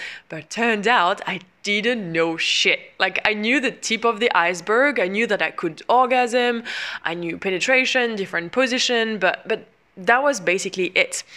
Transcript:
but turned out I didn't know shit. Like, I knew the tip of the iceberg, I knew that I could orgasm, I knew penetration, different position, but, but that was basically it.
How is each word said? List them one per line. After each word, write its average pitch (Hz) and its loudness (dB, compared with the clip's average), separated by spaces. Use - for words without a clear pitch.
but 156 -14
turned 220 0
out 202 4
I 185 -6
didn't 208 -2
know 165 0
shit. - 0
Like, 190 0
I 214 2
knew 226 0
the 247 0
tip 226 -4
of 226 0
the 233 2
iceberg, 202 2
I 180 0
knew 214 0
that 190 0
I 156 0
could 160 -6
orgasm, 240 2
I 165 -4
knew 170 -6
penetration, 233 0
different 170 -6
position, 233 0
but, 180 0
but 214 -4
that 233 2
was 285 0
basically 185 -2
it. - 0